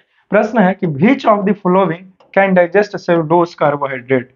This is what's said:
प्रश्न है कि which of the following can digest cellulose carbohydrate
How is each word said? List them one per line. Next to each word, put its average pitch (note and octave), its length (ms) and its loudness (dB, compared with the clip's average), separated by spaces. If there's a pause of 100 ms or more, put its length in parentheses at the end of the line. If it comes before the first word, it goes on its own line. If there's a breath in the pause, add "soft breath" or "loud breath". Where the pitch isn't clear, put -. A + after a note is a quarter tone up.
(300 soft breath)
प्रश्न A3 280 0
है F#3+ 160 2
कि F#3+ 120 -6
which F3 400 0
of G#3 220 2
the G#3 80 0
following F3+ 480 -2 (340)
can G3 160 2
digest F#3 460 0
cellulose E3+ 540 0
carbohydrate C3 800 -4